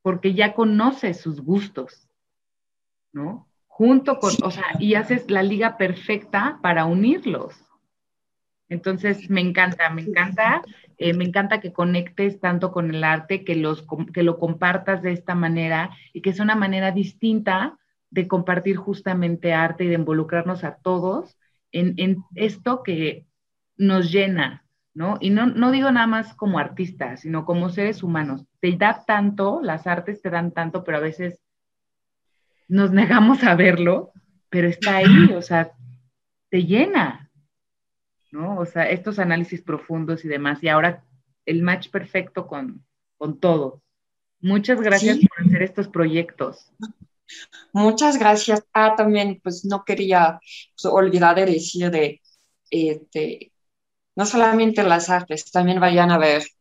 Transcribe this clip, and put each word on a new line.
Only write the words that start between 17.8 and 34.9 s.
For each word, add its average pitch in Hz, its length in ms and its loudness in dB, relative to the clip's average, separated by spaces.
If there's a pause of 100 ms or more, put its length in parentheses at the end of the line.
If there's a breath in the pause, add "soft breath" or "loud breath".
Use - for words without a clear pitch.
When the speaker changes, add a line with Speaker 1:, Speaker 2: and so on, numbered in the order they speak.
Speaker 1:
de 185 180 -2
compartir 185 500 -2
justamente 175 760 -4
arte 165 300 0
y 180 60 0
de 170 60 0
involucrarnos 165 680 -2
a 147 140 -10
todos 185 600 -6 (340)
en, 180 260 -2
en 190 260 -2 (100)
esto 220 480 -4
que 160 460 -6 (500)
nos 190 340 2
llena, 185 540 -2 (300)
¿no? 170 240 -4
Y 190 100 -2
no, 214 180 2
no 247 220 2
digo 269 220 2
nada 233 160 2
más 220 260 -4
como 196 240 -2
artistas, 143 640 -8
sino 160 260 -8
como 175 240 -2
seres 202 320 -4
humanos. 151 440 -4 (160)
Te 180 100 0
da 202 340 0
tanto, 202 560 0
las 160 240 -6
artes 180 360 -6
te 190 100 -8
dan 170 220 -4
tanto, 170 300 -6
pero 160 140 -4
a 147 40 -2
veces 175 380 -8 (1300)
nos 190 240 2
negamos 240 520 4
a 190 100 6
verlo, 175 580 2 (380)
pero 175 180 2
está 196 280 0